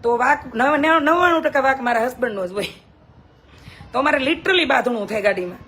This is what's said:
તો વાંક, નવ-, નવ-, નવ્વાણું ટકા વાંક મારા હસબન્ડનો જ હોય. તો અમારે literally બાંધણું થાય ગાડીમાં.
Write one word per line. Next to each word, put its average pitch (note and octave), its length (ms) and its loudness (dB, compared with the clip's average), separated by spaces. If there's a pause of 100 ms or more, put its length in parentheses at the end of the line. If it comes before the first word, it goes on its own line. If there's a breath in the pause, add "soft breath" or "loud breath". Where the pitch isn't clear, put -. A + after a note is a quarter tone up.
તો A#3 140 0
વાંક, B3+ 380 0
નવ-, C#4 220 2
નવ-, D#4 220 4
નવ્વાણું E4 420 2
ટકા D4 180 0
વાંક C4 220 0
મારા A#3+ 240 0
હસબન્ડનો A#3 420 -4
જ F3+ 40 -12
હોય. G3 140 -6 (1300 loud breath)
તો A#3+ 60 0
અમારે D4 180 2
literally E4 480 0
બાંધણું B3 420 0
થાય G#3+ 140 -4
ગાડીમાં. F#3 360 -2 (100)